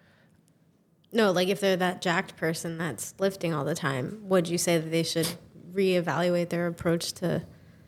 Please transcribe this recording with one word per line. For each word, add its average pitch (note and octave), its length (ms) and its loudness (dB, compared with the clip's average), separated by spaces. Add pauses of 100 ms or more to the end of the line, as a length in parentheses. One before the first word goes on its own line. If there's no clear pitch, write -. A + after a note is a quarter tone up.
(1120)
No, G#3 180 4
like, F3+ 180 2
if G3 120 -2
they're F#3+ 160 4
that F3+ 240 0
jacked F#3 360 0
person E3 420 -2
that's D#3 400 -6
lifting F#3+ 360 0
all C#3+ 120 -2
the D3 80 -2
time, D3 480 -4
would F#3 260 2
you F3 100 0
say E3+ 200 2
that D#3+ 120 -4
they E3 140 2
should E3 240 0 (440)
reevaluate F3 760 2
their F3 180 -2
approach E3+ 480 -2
to E3 280 -2 (460)